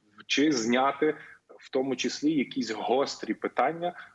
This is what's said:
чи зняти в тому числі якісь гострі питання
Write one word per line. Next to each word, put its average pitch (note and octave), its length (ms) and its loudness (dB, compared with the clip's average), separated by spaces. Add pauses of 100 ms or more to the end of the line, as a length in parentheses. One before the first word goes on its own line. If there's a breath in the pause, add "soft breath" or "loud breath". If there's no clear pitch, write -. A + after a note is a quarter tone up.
(260)
чи D3+ 260 4
зняти C3+ 640 2 (440 loud breath)
в - 100 -20
тому C3 260 -2
числі C#3+ 360 0
якісь B2 400 -2
гострі A#2+ 640 0
питання E3 600 -2 (220 loud breath)